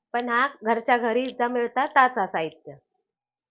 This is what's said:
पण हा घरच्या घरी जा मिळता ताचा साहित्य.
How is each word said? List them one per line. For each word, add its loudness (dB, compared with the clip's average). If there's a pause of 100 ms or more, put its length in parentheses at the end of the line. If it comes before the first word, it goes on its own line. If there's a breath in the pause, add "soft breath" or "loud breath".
(140)
पण -2
हा 2 (160)
घरच्या 0
घरी 0
जा -2
मिळता -2
ताचा 2
साहित्य. -8 (760)